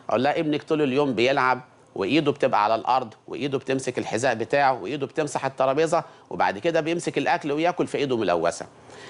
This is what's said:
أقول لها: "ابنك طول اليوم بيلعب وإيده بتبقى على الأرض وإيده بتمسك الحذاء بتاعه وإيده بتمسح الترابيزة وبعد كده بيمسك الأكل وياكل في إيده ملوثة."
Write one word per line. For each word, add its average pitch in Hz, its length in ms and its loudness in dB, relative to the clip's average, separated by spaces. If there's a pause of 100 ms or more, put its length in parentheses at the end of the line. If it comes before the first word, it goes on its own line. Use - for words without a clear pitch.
أقول 117 140 2
لها: 147 160 2
"ابنك 151 240 -2
طول 151 180 0
اليوم 135 320 2
بيلعب 127 480 2 (340)
وإيده 139 360 2
بتبقى 107 320 2
على 110 120 2
الأرض 120 380 0 (140)
وإيده 143 300 -4
بتمسك 131 400 -4
الحذاء 113 380 0
بتاعه 131 480 2
وإيده 127 240 -6
بتمسح 147 380 -4
الترابيزة 143 580 0 (260)
وبعد 92 300 0
كده 165 220 0
بيمسك 160 360 -2
الأكل 151 340 -2
وياكل 160 360 0
في 139 100 -4
إيده 127 200 0
ملوثة." 85 480 0 (440)